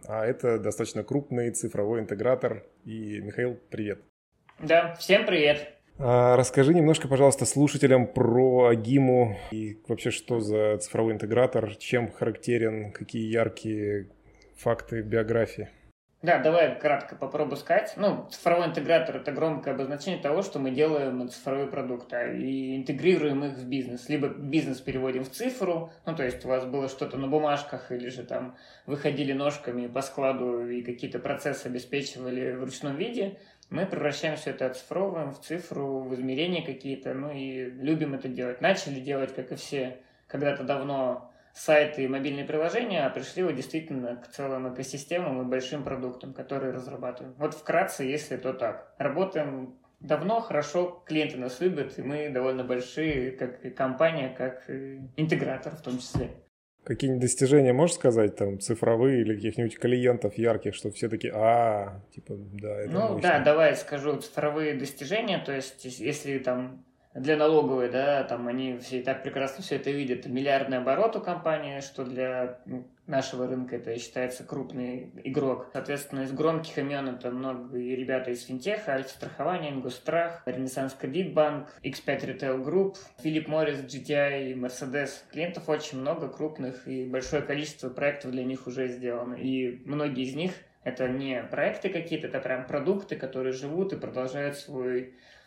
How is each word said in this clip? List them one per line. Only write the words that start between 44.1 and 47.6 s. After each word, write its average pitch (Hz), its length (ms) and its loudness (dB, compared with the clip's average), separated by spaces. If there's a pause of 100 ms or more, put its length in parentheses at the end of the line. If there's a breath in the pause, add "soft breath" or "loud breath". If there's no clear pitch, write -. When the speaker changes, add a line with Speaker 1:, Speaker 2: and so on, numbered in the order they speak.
Speaker 2:
к - 160 -16
целым 131 420 -6
экосистемам 139 680 -4
и 123 40 -4
большим 131 380 -2
продуктам, 131 500 -8
которые 131 400 -4
разрабатываем. 127 640 -10
Вот 151 160 -2
вкратце, - 500 0